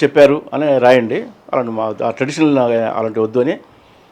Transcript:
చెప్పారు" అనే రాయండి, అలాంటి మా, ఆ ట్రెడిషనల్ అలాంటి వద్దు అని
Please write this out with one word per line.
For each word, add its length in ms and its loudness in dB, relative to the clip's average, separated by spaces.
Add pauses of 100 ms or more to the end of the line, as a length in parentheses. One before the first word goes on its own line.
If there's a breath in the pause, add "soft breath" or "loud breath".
చెప్పారు" 380 4 (100)
అనే 260 0
రాయండి, 440 2
అలాంటి 480 -8
మా, 240 -6 (100)
ఆ 60 -2
ట్రెడిషనల్ 480 0 (140)
అలాంటి 480 -2
వద్దు 180 -2
అని 200 -2 (540 soft breath)